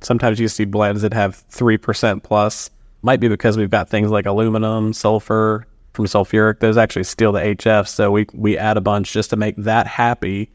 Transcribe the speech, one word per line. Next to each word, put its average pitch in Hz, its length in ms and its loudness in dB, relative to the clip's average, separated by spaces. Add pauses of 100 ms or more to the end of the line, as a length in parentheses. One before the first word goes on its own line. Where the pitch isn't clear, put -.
sometimes 117 400 0
you 113 80 0
see 107 160 -4
blends 101 380 -2
that 107 120 -2
have 101 220 -2 (140)
three 117 280 2
percent 107 460 -2
plus. 107 440 0 (340)
Might 123 180 2
be 120 80 2
because 107 280 0
we've 104 140 0
got 92 180 0
things 104 220 0
like 104 160 0
aluminum, 110 680 0
sulfur 110 760 0 (260)
from 107 140 -2
sulfuric. 107 520 2
Those 110 180 2
actually 107 280 2
steal 110 260 0
the 101 100 0
H 101 280 -4
F. 104 180 4
So 104 240 0
we, 104 240 2
we 107 240 0
add 110 180 0
a 104 40 0
bunch 101 320 -2
just 110 180 -4
to - 60 -2
make 107 220 -2
that 110 280 0
happy 107 680 -4